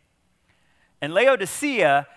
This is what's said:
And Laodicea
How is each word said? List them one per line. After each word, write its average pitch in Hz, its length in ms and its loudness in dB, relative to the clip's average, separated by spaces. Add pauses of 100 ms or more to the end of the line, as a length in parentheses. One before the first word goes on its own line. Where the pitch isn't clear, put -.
(1000)
And 147 140 -10
Laodicea 196 1040 0